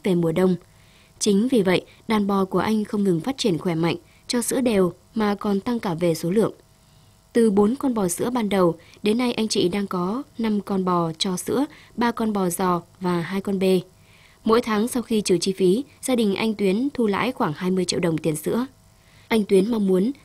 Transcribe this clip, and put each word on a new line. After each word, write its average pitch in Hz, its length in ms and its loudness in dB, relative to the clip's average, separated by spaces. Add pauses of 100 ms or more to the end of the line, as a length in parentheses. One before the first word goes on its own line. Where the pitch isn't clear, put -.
về 185 120 2
mùa 170 160 2
đông. 185 240 2 (640)
Chính 208 280 2
vì 254 140 2
vậy, 185 240 2 (220)
đàn 214 200 0
bò 196 180 0
của 190 140 -2
anh 214 240 0
không 208 200 -2
ngừng 175 160 2
phát 254 180 -6
triển 180 200 0
khỏe 170 180 -2
mạnh, 165 200 0 (320)
cho 240 140 -2
sữa 233 200 -2
đều 190 320 2 (220)
mà 208 200 0
còn 202 240 -2
tăng 233 200 -4
cả 190 140 -4
về 165 220 0
số 165 160 -4
lượng. 202 220 2 (800)
Từ 226 180 4
bốn 208 240 4
con 269 180 -2
bò 202 140 0
sữa - 220 -2
ban 233 200 -2
đầu, 180 260 4 (280)
đến 214 140 2
nay 247 160 0
anh 220 140 -2
chị - 220 0
đang 202 180 -2
có 190 360 -4 (140)
năm 214 240 -2
con 190 240 -4
bò 175 320 0
cho 185 200 -4
sữa, - 280 -2 (300)
ba 233 160 0
con 226 220 -2
bò 190 160 0
giò 180 320 0 (180)
và 180 220 0
hai 190 200 -6
con 196 180 -4
bê. 185 220 4 (640)
Mỗi 220 180 4
tháng 214 260 0
sau 247 160 -4
khi 214 180 -2
trừ 180 200 2
chi 196 120 -2
phí, 190 300 2 (180)
gia 262 140 -2
đình 214 200 0
anh 220 180 -2
Tuyến 208 400 0
thu 233 140 0
lãi 196 240 0
khoảng 190 240 -2
hai 185 160 -2
mươi 185 140 0
triệu - 140 -4
đồng 170 180 0
tiền 156 180 -2
sữa. 202 300 -4 (600)
Anh 220 160 2
Tuyến 196 280 4
mong 214 160 0
muốn 190 240 2 (140)